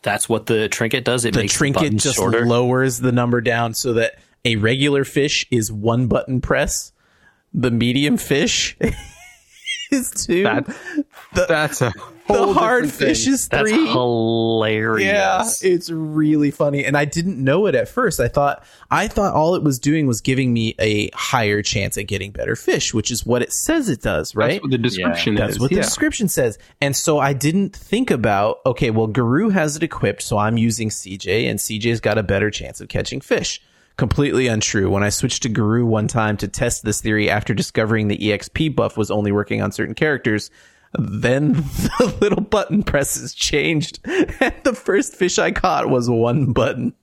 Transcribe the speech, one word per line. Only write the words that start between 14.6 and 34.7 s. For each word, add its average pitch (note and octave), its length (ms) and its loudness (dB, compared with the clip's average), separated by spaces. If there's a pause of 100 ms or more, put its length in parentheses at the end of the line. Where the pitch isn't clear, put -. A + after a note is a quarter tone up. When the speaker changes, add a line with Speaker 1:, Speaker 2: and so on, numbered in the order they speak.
Speaker 2:
Yeah, F#3+ 80 4
it's E3+ 180 0
really D3+ 600 2
funny. C#3+ 340 0
And C#3 120 0
I D3 80 2
didn't E3+ 380 -4
know D#3 240 4
it E3 80 0
at A2+ 120 2
first. A#3 320 -2
I A#2+ 80 2
thought, C#3+ 360 0 (280)
I F3 160 0
thought G3+ 260 0
all D#3+ 220 2
it - 80 -2
was C3+ 160 2
doing D3+ 260 2
was A#2+ 160 0
giving B2+ 320 0
me A2+ 260 0
a G#2 360 2
higher G#2 480 0
chance G2 340 -2
at G2+ 100 -8
getting G2 240 -6
better B2 240 -4
fish, - 380 -2
which A2 180 -2
is A2+ 140 -4
what A#2+ 160 2
it - 120 -4
says D4+ 360 0
it C3 120 -2
does, D#2+ 340 -4
right? A2 180 2
Speaker 3:
That's G3+ 100 -4
what C3+ 80 -2
the B2+ 60 0
description G2+ 600 0
Speaker 1:
Yeah. A2 80 2
Speaker 3:
is. - 80 -2
Speaker 2:
That's G2+ 60 -6
what B2+ 100 2
the F#3 80 2
Speaker 3:
Yeah. E3+ 60 2
Speaker 2:
description B3 440 -2
says. B2 300 0 (240)
And C#3 140 0
so D3+ 240 2
I C#3 140 2
didn't E3 420 0
think A#3 360 -2
about, G#2+ 540 2
okay, B2+ 260 0
well, A2 160 2
Garou B2+ 420 2
has D#3 260 0
it D#3 80 -6
equipped, - 400 -2
so A2+ 140 -2
I'm A2 200 2
using A2 340 0
C F#2+ 260 -10
J, A2 300 0
and G#2+ 140 -2
C A2 180 -6
J's A#2 200 0
got G#2 180 2
a G#2+ 60 0
better G2+ 280 0
chance - 300 -12
of G2+ 80 -16
catching A#2 320 -6
fish. - 400 -2 (360)
Completely B2+ 500 2
untrue. A2 420 0